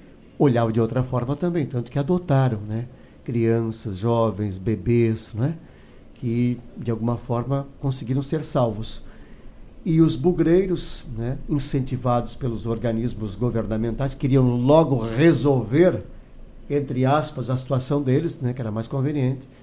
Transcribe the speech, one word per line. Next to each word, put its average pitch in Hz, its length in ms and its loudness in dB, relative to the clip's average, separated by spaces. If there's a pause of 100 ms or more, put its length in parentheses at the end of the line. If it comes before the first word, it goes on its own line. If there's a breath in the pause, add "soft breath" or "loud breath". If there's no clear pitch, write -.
(400 loud breath)
olhavam 117 320 4
de 113 100 2
outra 123 220 2
forma 127 320 -2
também, 170 300 -2
tanto 123 260 -6
que 139 80 -2
adotaram, 135 600 2
né, 110 240 -6 (380 soft breath)
crianças, 113 760 0
jovens, 107 580 0
bebês, 113 760 0
né, 131 220 -2 (600 soft breath)
que, 120 420 0 (200)
de - 120 -6
alguma 117 280 -2
forma, 127 500 -4 (120)
conseguiram 131 420 -2
ser 143 220 -4
salvos. 113 600 -2 (800 soft breath)
E 160 160 4
os 156 160 6
bugreiros, 170 880 2 (140)
né, 123 200 -4 (120)
incentivados 127 840 -2
pelos 117 300 -4
organismos 113 680 -2
governamentais, 113 800 -2
queriam 131 300 4 (140)
logo 135 420 4
resolver, 131 1040 4 (640 soft breath)
entre 135 360 0
aspas, 139 440 0
a 127 80 0
situação 139 440 0
deles, 160 380 0
né, 123 140 -2
que 131 80 -8
era 110 100 -4
mais 113 160 -4
conveniente. 135 600 -2 (160 soft breath)